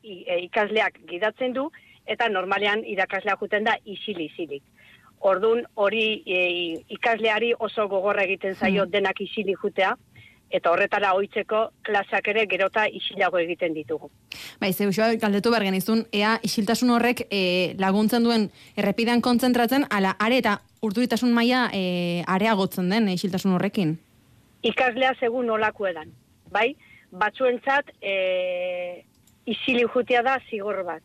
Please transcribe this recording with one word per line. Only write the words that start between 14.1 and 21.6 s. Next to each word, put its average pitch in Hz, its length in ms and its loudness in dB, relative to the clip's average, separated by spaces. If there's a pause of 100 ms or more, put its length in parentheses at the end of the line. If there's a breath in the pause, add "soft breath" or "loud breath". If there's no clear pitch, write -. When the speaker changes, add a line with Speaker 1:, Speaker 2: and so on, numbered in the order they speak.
Speaker 2:
Bai, 175 120 0
ze 202 160 0
Uxua, 220 280 2
galdetu 208 340 2
behar 220 140 2
genizun, 196 480 0
ea 214 300 2
isiltasun 233 480 2
horrek, 233 400 2
e, 185 480 0
laguntzen 214 460 4
duen 226 220 2 (300 loud breath)
errepidean 220 440 2
kontzentratzen, 247 680 2
ala 190 280 2
are 240 200 2
eta 214 220 0 (200)
urduritasun 233 540 0
maila, 240 400 4